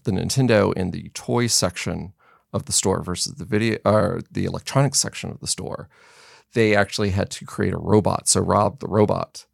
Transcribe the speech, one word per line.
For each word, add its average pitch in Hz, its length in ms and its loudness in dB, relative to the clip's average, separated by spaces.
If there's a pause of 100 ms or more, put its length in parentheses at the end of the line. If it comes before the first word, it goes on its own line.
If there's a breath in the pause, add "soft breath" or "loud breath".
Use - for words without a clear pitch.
the - 80 -2
Nintendo 98 640 2
in 92 160 -2
the 85 200 -10
toy 120 360 -2
section 87 680 -2 (400 soft breath)
of 101 140 -4
the - 60 -6
store 95 300 0
versus 87 320 -6
the - 100 -12
video, 110 400 0
or 98 360 2 (100)
the 95 140 -4
electronics 135 540 0
section - 320 -6
of - 100 -14
the - 60 -10
store, - 420 -8 (680 soft breath)
they 110 200 4
actually 101 360 0
had 95 200 0
to - 160 -12
create 95 260 -2
a 87 60 -4
robot. 95 500 2
So - 120 4
Rob 95 400 2
the - 80 -10
Robot, 92 640 0